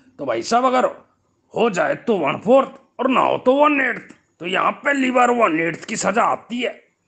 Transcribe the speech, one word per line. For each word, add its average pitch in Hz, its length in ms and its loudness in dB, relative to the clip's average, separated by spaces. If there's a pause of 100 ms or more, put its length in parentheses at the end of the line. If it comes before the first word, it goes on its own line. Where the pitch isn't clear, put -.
(200)
तो - 60 -10
भाई 117 160 -2
साहब, 233 240 0
अगर 254 200 2 (680)
हो 226 160 0
जाए 156 280 0
तो 214 200 -2
वन 151 200 -2
फोर्थ 262 320 2 (300)
और 254 100 0
ना 220 120 2
हो 131 160 2
तो 254 180 2
वन 294 260 2
एट्थ। 233 340 -8 (240)
तो 160 60 -12
यहाँ 180 260 0
पहली 269 400 -2
बार 247 200 4
वन 208 280 2
एट्थ 165 260 -4
की - 100 -8
सजा 196 280 0
आती 208 380 -4
है। - 180 -6 (280)